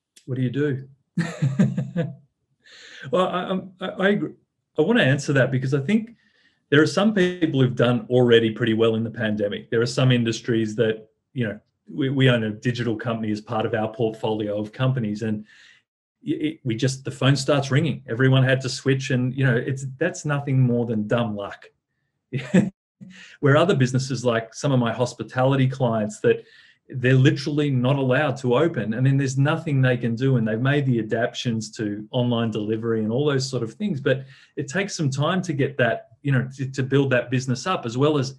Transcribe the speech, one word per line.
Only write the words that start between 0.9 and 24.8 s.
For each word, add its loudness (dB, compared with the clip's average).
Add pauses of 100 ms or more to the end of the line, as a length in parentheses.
<laughs> -2 (1000)
Well, 2
I, -6
I, -8
I 0
agree. 0 (440)
I 4
wanna 4
answer 2
that 2
because -2
I 0
think 0 (540)
there 8
are 6
some 2
people 2
who've 2
done 2
already 6
pretty 0
well 2
in -2
the -6
pandemic. -4
There 0
are 2
some 2
industries 0
that, 0 (240)
you -4
know, -8 (280)
we, -2
we 4
own 4
a -2
digital -4
company -6
as -4
part -4
of -4
our -2
portfolio -4
of -6
companies, -2
and -4 (800)
it, -4
we -2
just, -2
the -8
phone 2
starts 0
ringing. 0
Everyone 4
had 4
to -6
switch, -2
and, 0
you 0
know, 4
it's, -4 (120)
that's -4
nothing 0
more 2
than -2
dumb -2
luck. -12 (680)
<laughs> -4
Where 4
other 4
businesses, -2
like -2
some -2
of 2